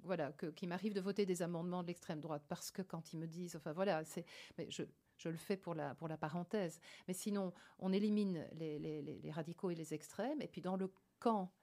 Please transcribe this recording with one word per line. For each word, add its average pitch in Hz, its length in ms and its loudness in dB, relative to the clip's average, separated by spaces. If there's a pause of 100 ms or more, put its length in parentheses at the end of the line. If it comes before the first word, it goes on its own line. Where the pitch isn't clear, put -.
voilà, 160 300 0
que, 151 160 -4
qu'il 170 220 -4
m'arrive 180 240 0
de 196 80 2
voter 196 260 4
des 180 160 4
amendements 175 400 0
de 170 40 -4
l'extrême 170 320 -2
droite 151 280 -2
parce - 240 -4
que 196 100 -4
quand 170 320 -6
ils 160 60 -2
me 165 80 -2
disent, 175 280 -4
enfin 156 180 -2
voilà, 175 320 4
c'est, 170 200 -4 (320)
mais 165 140 -2
je, - 120 -2 (340)
je 170 120 -2
le 165 80 0
fais 196 180 0
pour 175 200 -4
la, 147 200 0
pour 165 120 -6
la 156 100 -2
parenthèse. 175 640 0 (280)
Mais 185 60 0
sinon, 196 400 0 (240)
on 190 160 2
élimine 202 600 4
les, 156 260 -2
les, 151 240 -2
les, 143 160 -6
les 151 120 -6
radicaux 165 380 -2
et 175 60 0
les 160 180 -4
extrêmes. 233 480 -2
Et - 60 -2
puis - 140 -8
dans 185 160 0
le 190 140 0 (280)
camp 208 440 4